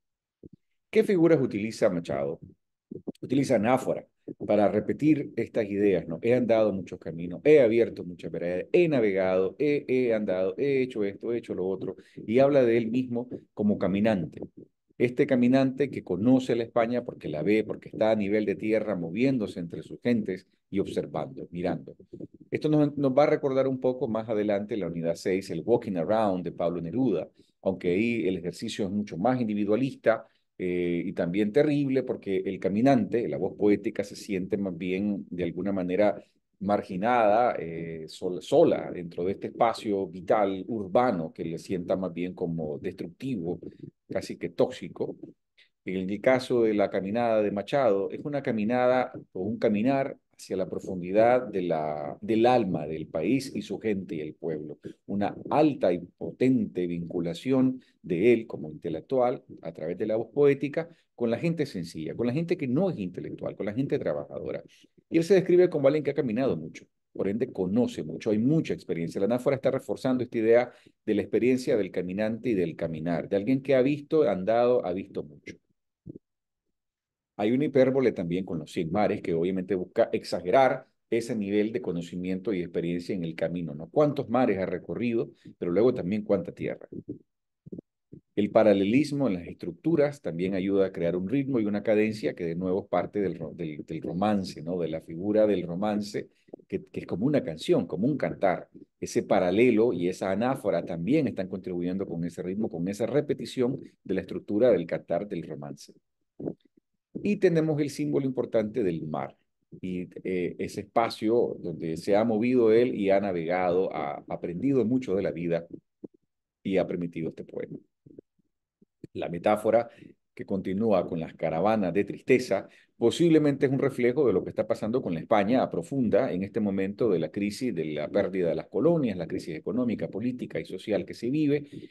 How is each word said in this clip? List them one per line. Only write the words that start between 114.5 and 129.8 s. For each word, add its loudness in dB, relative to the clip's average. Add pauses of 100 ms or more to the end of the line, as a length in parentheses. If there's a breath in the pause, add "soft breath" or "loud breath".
mucho 0
de 2
la 0
vida -2 (960)
y 0
ha 2
permitido -6
este -12
poema. -12 (1400)
La -6
metáfora 2 (440 loud breath)
que -12
continúa 2
con -4
las -8
caravanas 0
de 2
tristeza, 0 (280 loud breath)
posiblemente 4
es 2
un 2
reflejo 2
de 4
lo 2
que -8
está -2
pasando -2
con -4
la -2
España 2
profunda 0
en -2
este -4
momento 0
de 2
la -2
crisis, -4
de -2
la -4
pérdida 0
de 0
las -6
colonias, 2
la -6
crisis -8
económica, -2